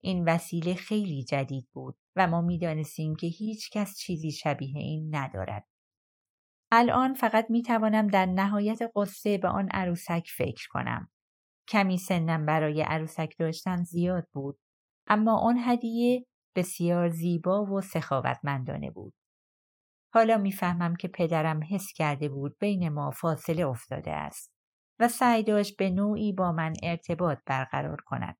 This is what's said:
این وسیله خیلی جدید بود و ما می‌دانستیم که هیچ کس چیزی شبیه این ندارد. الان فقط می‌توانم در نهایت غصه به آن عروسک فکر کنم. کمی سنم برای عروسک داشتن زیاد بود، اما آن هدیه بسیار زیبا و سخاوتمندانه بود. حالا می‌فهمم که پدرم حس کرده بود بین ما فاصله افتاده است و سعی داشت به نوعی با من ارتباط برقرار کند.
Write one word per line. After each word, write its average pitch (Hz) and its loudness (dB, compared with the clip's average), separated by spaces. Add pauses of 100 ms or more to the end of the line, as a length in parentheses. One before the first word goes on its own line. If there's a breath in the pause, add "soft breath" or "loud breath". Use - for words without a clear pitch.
این 180 0
وسیله 170 0
خیلی 180 -2
جدید 135 -2
بود 131 -12 (180)
و 185 4
ما 170 2
می‌دانستیم 160 -2
که 165 -4
هیچ 214 -6
کس 202 -4
چیزی 160 -4
شبیه 139 -4
این 151 -4
ندارد. 104 -6 (1040)
الان 247 6
فقط 226 2
می‌توانم 220 4
در 190 4
نهایت 202 2 (160)
غصه 202 0
به 185 2
آن 190 0
عروسک 170 -2 (100)
فکر - -4
کنم. 120 -4 (580)
کمی 190 2
سنم 165 0
برای 151 2
عروسک 160 -4
داشتن 170 -2
زیاد 175 0
بود، 139 -6 (480)
اما 214 4
آن 240 4
هدیه 240 2 (300)
بسیار 175 2
زیبا 175 0
و 196 -2
سخاوتمندانه 139 -4
بود. - -16 (1000)
حالا 226 6
می‌فهمم 175 0
که 180 -8
پدرم 160 0 (120)
حس 190 -4
کرده 147 -2
بود 139 -6
بین 190 0
ما 147 -2
فاصله 160 -2
افتاده 127 -6
است 73 -8 (460)
و 233 4
سعی 233 4
داشت 208 2
به 190 2
نوعی 208 0
با 180 2
من 160 -2 (100)
ارتباط 170 -2
برقرار 139 -4
کند. - -6